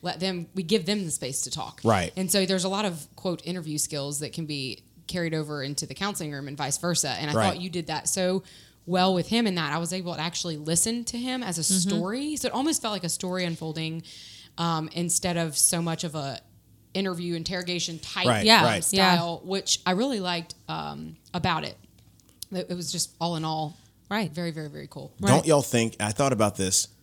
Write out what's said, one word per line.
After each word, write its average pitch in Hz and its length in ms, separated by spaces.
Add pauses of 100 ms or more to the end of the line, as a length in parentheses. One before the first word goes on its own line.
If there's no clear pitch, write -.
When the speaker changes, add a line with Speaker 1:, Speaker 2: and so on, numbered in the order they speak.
Speaker 1:
let 170 180
them, 180 360
we 190 80
give 175 220
them 202 200
the 156 60
space 135 300
to - 100
talk. - 320
Speaker 2:
Right. 101 320
Speaker 1:
And 185 160
so 196 140
there's 185 180
a 190 60
lot 202 160
of, 165 200 (100)
quote, 180 300
interview 160 320
skills 143 420
that 143 140
can 165 120
be 139 380 (240)
carried 170 260
over 151 300
into 143 220
the 139 80
counseling 185 380
room 143 160
and 139 100
vice 139 200
versa. 170 320
And 131 200
I - 40
Speaker 2:
Right. 110 120
Speaker 1:
thought 170 160
you 180 80
did 170 180
that 156 200
so 185 360 (420)
well 185 280
with 175 140
him 233 180
in 190 100
that 151 180
I 156 40
was 170 160
able 175 220
to 143 60
actually 165 360
listen 170 480
to 240 120
him 254 260
as 180 140
a 165 40
Speaker 3:
Mm-hmm. 190 280
Speaker 1:
story. 214 480
So 254 100
it - 60
almost 285 280
felt 220 120
like 190 100
a 170 60
story 180 340
unfolding, 160 600 (540)
um, 160 360
instead 175 440
of 165 200
so - 240
much 165 220
of 160 120
a 139 240 (540)
interview 175 420
interrogation 170 640
type - 280
Speaker 2:
Right, 110 180
Speaker 3:
Yeah, 214 180
Speaker 2:
right. 107 300
Speaker 3:
yeah. 190 220
Speaker 1:
style, 170 280
which 190 420
I 185 60
really 226 280
liked, 175 360 (120)
um, 156 500 (160)
about 170 300
it. - 140 (720)
It, 190 180
it 180 40
was 175 180
just - 200 (100)
all 170 140
in 160 100
all, 156 320 (320)
Speaker 3:
Right. 202 240
Speaker 1:
very, 170 180
very, 151 180
very 147 200
cool. 143 300
Speaker 3:
Right. - 100
Speaker 2:
Don't 143 160
y'all 151 160
think, 117 380
I 104 120
thought 139 220
about 104 220
this 95 320 (160)